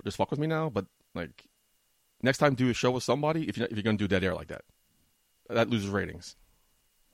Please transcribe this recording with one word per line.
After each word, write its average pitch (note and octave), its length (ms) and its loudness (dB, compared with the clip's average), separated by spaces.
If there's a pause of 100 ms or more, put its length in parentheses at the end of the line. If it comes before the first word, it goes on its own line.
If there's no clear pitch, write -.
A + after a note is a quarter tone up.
just G#2 120 -6
fuck - 140 0
with C3+ 80 -2
me D3 80 0
now, D#3+ 240 -2
but, G2+ 160 -2 (280)
like, E2+ 340 -10 (760)
next C3 160 2
time D3 160 4
do B2 160 2
a A2+ 40 2
show B2 180 2
with B2+ 100 -4
somebody D3+ 460 0
if G#2 100 -6
you're, A2+ 80 0
if - 60 -6
you're G#2 100 -4
gonna G#2+ 160 2
do G2+ 100 0
dead F#2 140 2
air F2+ 120 0
like D#2 140 -10
that. D2 140 -12 (840)
That A2+ 220 2
loses G#2 200 2
ratings. G2 460 -4 (760)